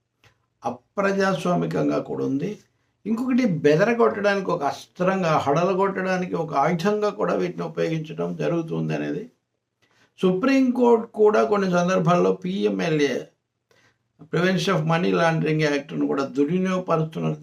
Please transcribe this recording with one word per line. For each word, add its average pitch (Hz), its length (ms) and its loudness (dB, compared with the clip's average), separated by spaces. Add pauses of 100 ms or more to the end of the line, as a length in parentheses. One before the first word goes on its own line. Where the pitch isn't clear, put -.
(640)
అప్రజాస్వామికంగా 180 1400 -2 (100)
కూడా 67 220 -4
ఉంది. 156 200 -2 (560)
ఇంకొకటి, 247 380 0 (200)
బెదరగొట్టడానికి 202 880 2
ఒక 160 80 -6 (100)
అస్త్రంగా, 180 600 -2 (120)
హడలగొట్టడానికి 185 920 0 (100)
ఒక 151 100 -10 (100)
ఆయుధంగా 202 540 0
కూడా 180 220 0
వీటిని 170 300 -4
ఉపయోగించడం 160 580 -4 (140)
జరుగుతుంది 160 560 -2
అనేది 147 260 -6 (960)
సుప్రీంకోర్టు 240 840 4 (140)
కూడా 214 300 6
కొన్ని 196 260 2
సందర్భాల్లో 180 560 2 (100)
పిఎంఎల్ఏ, 180 720 0 (1120)
Prevention 180 480 0
of 156 80 -2
Money 170 340 0
Laundering 160 420 2 (160)
Act-ను 143 300 -4
కూడా 143 180 -2 (120)
దుర్వినియోగపరుస్తున్నారు. 165 1080 -2